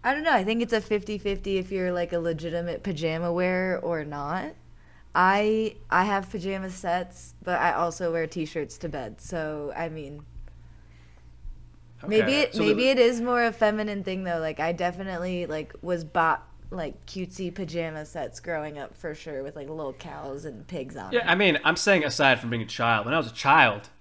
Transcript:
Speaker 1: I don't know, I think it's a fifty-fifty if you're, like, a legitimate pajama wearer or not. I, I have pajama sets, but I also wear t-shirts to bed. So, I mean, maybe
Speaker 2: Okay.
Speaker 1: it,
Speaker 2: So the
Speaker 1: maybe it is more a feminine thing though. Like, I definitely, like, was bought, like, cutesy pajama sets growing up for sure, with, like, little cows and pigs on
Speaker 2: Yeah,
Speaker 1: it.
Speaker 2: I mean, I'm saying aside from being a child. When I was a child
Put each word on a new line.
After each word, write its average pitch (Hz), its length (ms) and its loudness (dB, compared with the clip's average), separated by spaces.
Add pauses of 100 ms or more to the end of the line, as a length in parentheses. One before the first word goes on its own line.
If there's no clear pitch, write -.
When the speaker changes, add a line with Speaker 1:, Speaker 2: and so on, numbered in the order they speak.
Speaker 1:
I 254 100 2
don't 302 100 -2
know, 320 100 4
I 202 100 4
think 226 200 0
it's 233 100 0
a 220 80 2
fifty-fifty 202 760 -2
if 185 140 -4
you're, 185 200 0
like, 175 220 -2
a 175 60 0
legitimate 170 640 -4
pajama 165 500 -2
wearer 185 460 2
or 165 260 -2
not. 151 480 -6 (600)
I, 208 600 4 (160)
I 180 140 4
have 196 240 -2
pajama 190 420 -6
sets, 180 600 -4 (100)
but 180 160 0
I 160 140 4
also 170 380 0
wear 165 160 0
t-shirts 156 520 -6
to 165 100 -6
bed. 127 320 -8
So, 151 540 -6
I 165 140 -4
mean, 147 340 -12 (1800)
maybe 220 160 6
Speaker 2:
Okay. 285 180 4
Speaker 1:
it, - 120 2
Speaker 2:
So 220 60 -2
the 208 80 4
Speaker 1:
maybe 220 220 6
it 269 100 6
is 240 220 6
more 240 220 2
a 226 80 2
feminine 214 520 0
thing 190 200 -4
though. 170 160 -2
Like, 160 200 -4
I 165 120 0
definitely, 180 760 -4
like, 156 340 -6
was 170 220 -2
bought, 160 440 2 (240)
like, 170 360 -8
cutesy 185 460 -8
pajama 160 520 -6
sets 151 340 -10
growing 151 380 -6
up - 180 -12
for 156 180 -8
sure, 143 300 -10
with, 151 120 -10
like, 147 140 -12
little 156 240 -8
cows 147 520 -12
and 110 220 -12
pigs 135 280 -8
on 95 160 -10
Speaker 2:
Yeah, 240 80 2
Speaker 1:
it. 233 80 -2
Speaker 2:
I 175 80 6
mean, 180 280 4
I'm 165 120 4
saying 185 300 4
aside 135 340 6
from 120 100 -6
being 117 140 -2
a - 20 -4
child. 117 400 2
When 123 80 0
I 165 40 4
was 139 100 0
a 117 60 -12
child 131 560 6 (120)